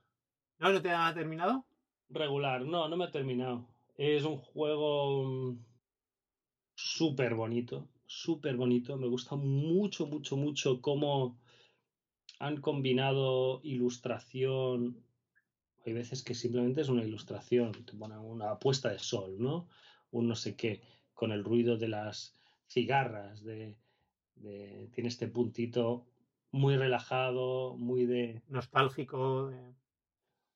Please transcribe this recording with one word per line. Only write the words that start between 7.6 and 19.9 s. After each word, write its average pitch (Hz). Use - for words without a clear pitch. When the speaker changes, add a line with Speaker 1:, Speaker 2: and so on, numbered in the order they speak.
Speaker 2:
súper 147
bonito. 123
Me 131
gusta 127
mucho, 151
mucho, 147
mucho 143
cómo 143
han 143
combinado 131
ilustración. 123
Hay 113
veces 120
que 127
simplemente 123
es 143
una 123
ilustración, 110
te -
ponen 107
una 110
puesta 135
de 101
sol, 95
¿no? 151